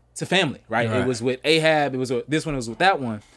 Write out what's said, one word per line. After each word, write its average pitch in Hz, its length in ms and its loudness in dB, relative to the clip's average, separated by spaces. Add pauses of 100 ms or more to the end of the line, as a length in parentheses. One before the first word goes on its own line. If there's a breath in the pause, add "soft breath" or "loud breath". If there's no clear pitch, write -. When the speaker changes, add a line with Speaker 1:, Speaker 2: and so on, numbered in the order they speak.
(160)
Speaker 1:
to 156 100 -8
family, 175 420 0
right? 113 200 0
Speaker 2:
Right. 110 120 0
Speaker 1:
It 123 60 0
was 120 160 -2
with 127 220 -2
Ahab, 156 500 2
it 127 40 -4
was 127 120 -4
with 120 180 -4
this 156 180 0
one, 151 80 -4
it 135 40 -4
was 117 100 -6
with 110 100 -8
that 180 220 4
one. 110 220 -6 (140 soft breath)